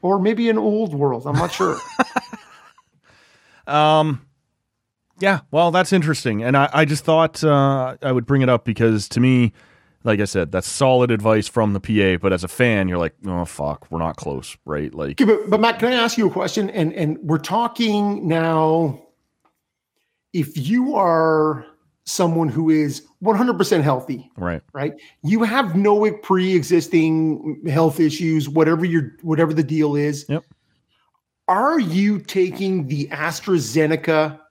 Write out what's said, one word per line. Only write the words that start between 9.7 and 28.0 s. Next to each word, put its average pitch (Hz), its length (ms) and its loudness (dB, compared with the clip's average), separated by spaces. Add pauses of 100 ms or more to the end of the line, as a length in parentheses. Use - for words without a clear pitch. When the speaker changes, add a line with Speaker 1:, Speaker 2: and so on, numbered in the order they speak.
Speaker 2:
like 107 180 0
I 101 60 0
said, 87 260 -4
that's 92 160 -2
solid 127 420 2
advice 110 380 2
from 107 240 0
the 98 80 -2
P 107 220 0
A, 92 140 4
but 92 160 0
as 90 120 -2
a 87 40 -10
fan, 107 400 0
you're 90 100 -2
like, 80 160 -4 (120)
"Oh, 87 200 -4
fuck, 73 420 -8
we're 82 120 -6
not 82 160 -4
close," 67 380 -10 (120)
right? 76 260 -6
Like 73 260 -8
Speaker 1:
Okay, 269 60 2
but, 214 240 2
but 202 120 0
Matt, 226 180 0
can 233 140 0
I 254 40 0
ask 233 220 0
you 214 80 2
a 156 40 2
question? 190 380 -4
And, 170 240 -2
and 156 300 -4
we're 160 160 -2
talking 208 880 -2
now, 160 760 0 (1300)
if 151 240 -4
you 247 360 -2
are 160 680 2 (400)
someone 165 460 0
who 160 180 -2
is 151 380 0 (140)
one 214 140 2
hundred 233 220 0
percent 180 260 2
healthy, 131 540 -2
Speaker 2:
Right. 87 240 -6 (140)
Speaker 1:
right? 143 180 -6 (300)
You 214 220 0
have 220 300 -2
no 208 440 4
pre-existing 160 1500 0
health 160 320 2
issues, 156 480 0